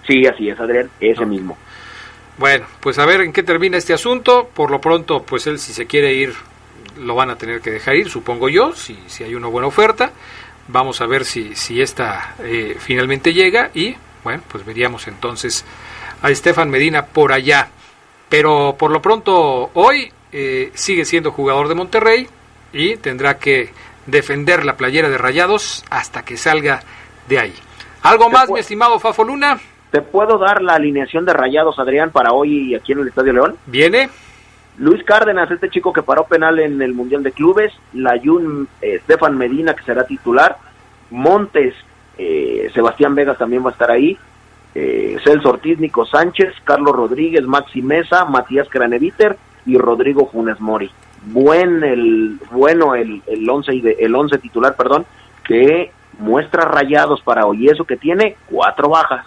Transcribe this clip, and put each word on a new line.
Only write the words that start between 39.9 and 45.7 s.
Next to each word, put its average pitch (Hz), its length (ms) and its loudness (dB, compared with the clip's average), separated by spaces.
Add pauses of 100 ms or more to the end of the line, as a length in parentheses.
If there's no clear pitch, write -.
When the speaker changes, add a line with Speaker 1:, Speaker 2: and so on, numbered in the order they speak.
Speaker 1:
titular, 120 520 0 (520)
Montes, 147 640 0 (440)
eh, 78 560 -4
Sebastián 120 400 0
Vegas 139 240 0
también 123 260 -2
va 127 60 0
a - 20 -14
estar 117 180 -2
ahí, 147 260 2 (580)
eh, 55 500 -4
Celso 147 240 4
Ortiz, 156 320 0